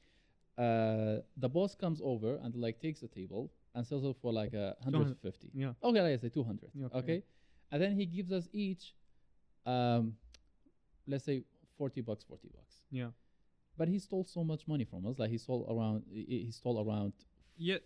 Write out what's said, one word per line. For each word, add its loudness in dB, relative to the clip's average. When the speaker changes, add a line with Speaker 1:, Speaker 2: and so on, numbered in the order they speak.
Speaker 1:
Uh, 4
the 0
boss 2
comes -2
over 0
and, -6
like, -2
takes -4
the -10
table -8
and -4
sells -2
it 0
for, -2
like, 0
a -2
hundred 2
fifty. -10
Speaker 2:
Two -8
hundred. -4
Yeah. 2
Speaker 1:
Okay, 6
like 6
I 0
say, -2
two 0
hundred. -4
Speaker 2:
Yeah, -6
okay. -4
Speaker 1:
Okay. 0
And 2
then 2
he 2
gives -4
us 0
each, -4
um, 4
let's -4
say, 0
forty -4
bucks, -4
forty -18
bucks. -20
Speaker 2:
Yeah. -4
Speaker 1:
But 2
he 2
stole -2
so -4
much -2
money 0
from -6
us. -2
Like, 0
he 0
stole -2
around, 2
he, -4
he -4
stole 0
around 0
Speaker 2:
Yeah. 0